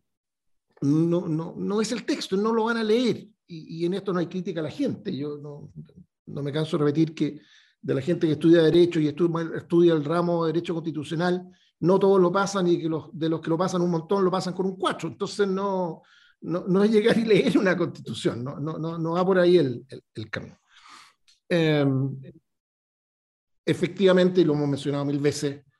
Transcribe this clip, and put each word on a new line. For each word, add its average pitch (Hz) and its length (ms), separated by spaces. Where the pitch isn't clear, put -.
no, 165 460
no, 165 300
no 196 240
es 214 100
el 226 140
texto, - 320
no 220 160
lo 220 120
van 233 120
a 226 60
leer, 220 440
y, 160 360
y 170 40
en 175 100
esto 190 180
no 180 60
hay 160 80
crítica 175 340
a - 20
la 147 80
gente. - 440
Yo 147 220
no, 147 360
no - 140
me 139 120
canso 156 240
de 147 80
repetir 156 280
que - 280
de 131 120
la 135 80
gente 170 260
que 151 60
estudia 165 280
Derecho 170 380
y 151 80
estu-, 160 500
estudia 170 360
el 151 120
ramo 170 400
de 160 80
Derecho 170 200
Constitucional, 165 760
no 185 200
todos 196 200
lo 175 120
pasan, 190 360
y 170 140
que 160 80
los, 160 240
de 165 160
los 160 100
que 156 100
lo 160 80
pasan 180 240
un 175 100
montón, 175 340
lo 175 60
pasan 180 220
con 180 120
un 190 100
cuatro. 208 320
Entonces 196 400
no, 190 540
no, 170 260
no 190 160
es 220 80
llegar 226 260
y 233 60
leer 226 340
una 185 200
Constitución, 131 680
no, 147 160
no, 156 180
no, 165 200
no 165 140
va 180 140
por 185 140
ahí 175 180
el, 139 300
el, - 160
el 110 140
camino. - 300
Em, 143 720
efectivamente, 180 760
y 165 40
lo 151 80
hemos 147 160
mencionado 143 360
mil 143 140
veces, 143 440